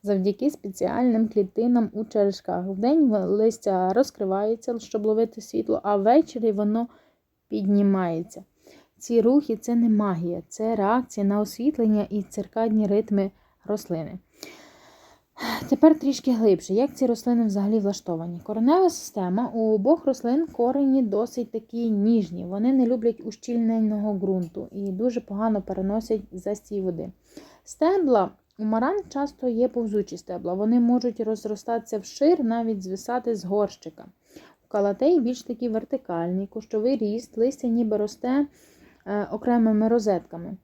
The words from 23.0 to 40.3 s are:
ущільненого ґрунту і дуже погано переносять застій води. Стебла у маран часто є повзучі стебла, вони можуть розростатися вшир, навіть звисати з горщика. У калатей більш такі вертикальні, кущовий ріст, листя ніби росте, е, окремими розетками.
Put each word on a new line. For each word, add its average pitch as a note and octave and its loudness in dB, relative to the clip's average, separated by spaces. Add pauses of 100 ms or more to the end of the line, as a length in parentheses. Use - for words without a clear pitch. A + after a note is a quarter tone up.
ущільненого A3 -2
ґрунту F#3 -4
і G3 -6
дуже A3+ -2
погано G#3 -2
переносять G3+ -2 (100)
застій G3+ -8
води. F3+ -6 (520)
Стебла D#4 2 (280)
у G#3+ -6
маран A#3+ 0
часто C#4 -4
є A#3+ 0
повзучі G#3+ -4
стебла, F3 -8
вони A3 2
можуть A#3+ 2
розростатися A3 -4
вшир, D4 2
навіть A3+ -2
звисати A3+ -4
з F3 -10
горщика. G3 -4 (600)
У - -20
калатей A3 2
більш B3 -4
такі A#3+ -6
вертикальні, F#3+ -4
кущовий A3 -2
ріст, A3 -4
листя B3+ 0
ніби A3+ 0
росте, B3 -2 (600)
е, G3+ -4
окремими A3 2
розетками. F#3+ -2